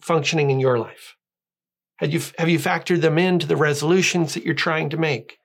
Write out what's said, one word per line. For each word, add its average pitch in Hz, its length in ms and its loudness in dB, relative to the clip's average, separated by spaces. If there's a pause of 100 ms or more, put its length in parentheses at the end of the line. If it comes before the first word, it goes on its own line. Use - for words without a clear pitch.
functioning 151 500 0
in 131 100 2
your 127 180 2
life? - 380 -10 (800)
Have 147 160 -4
you, 160 80 -2 (180)
have 165 100 0
you 165 100 4
factored 175 420 0
them 156 180 2
into 180 280 2
the 156 100 0
resolutions 156 760 2
that 170 120 -8
you're 156 100 -2
trying 160 360 -2
to 151 60 -6
make? 156 480 -4